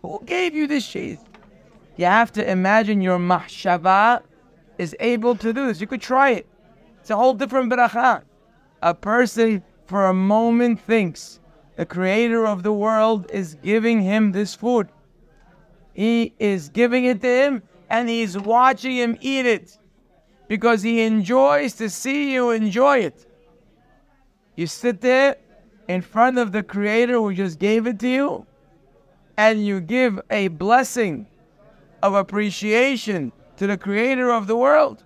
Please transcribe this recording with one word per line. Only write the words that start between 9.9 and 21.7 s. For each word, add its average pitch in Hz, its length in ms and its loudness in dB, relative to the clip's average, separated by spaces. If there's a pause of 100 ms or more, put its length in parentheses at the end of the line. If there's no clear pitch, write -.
a 185 60 2
moment 226 640 2
thinks 208 600 -2 (380)
the 165 80 -6
creator 220 600 0
of 208 160 -2
the 208 120 -2
world 220 580 0
is 180 240 -8
giving 220 460 0
him 208 300 2
this 196 220 -4
food. 220 360 -2 (1040)
He 233 440 0
is 190 320 -2
giving 240 360 0
it 240 160 0
to 254 60 -2
him 254 360 2 (260)
and 240 180 -2
he's 226 300 -4
watching 247 600 2
him 240 240 -2
eat 269 260 -2
it - 320 -2 (680)
because 220 360 0
he 233 180 0
enjoys 247 720 2